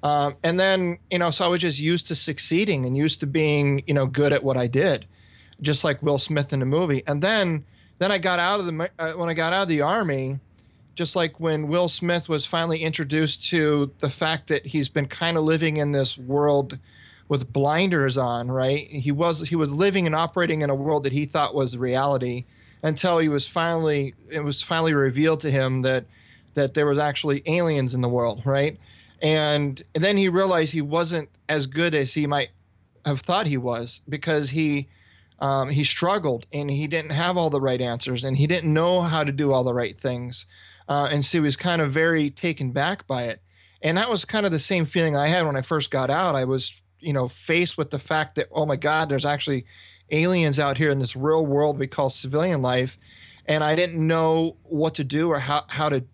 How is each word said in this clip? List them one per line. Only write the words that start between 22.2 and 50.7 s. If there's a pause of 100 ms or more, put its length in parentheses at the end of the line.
until
he
was
finally, (160)
it
was
finally
revealed
to
him
that, (480)
that
there
was
actually
aliens
in
the
world,
right? (440)
And, (120)
and
then
he
realized
he
wasn't (180)
as
good
as
he
might (560)
have
thought
he
was
because
he, (520)
um,
he
struggled
and
he
didn't
have
all
the
right
answers
and
he
didn't
know
how
to
do
all
the
right
things. (460)
Uh,
and
so
he
was
kind
of
very
taken
back
by
it. (400)
And
that
was
kind
of
the
same
feeling
I
had
when
I
first
got
out.
I
was, (300)
you
know,
faced
with
the
fact
that,
oh
my
God,
there's
actually (460)
aliens
out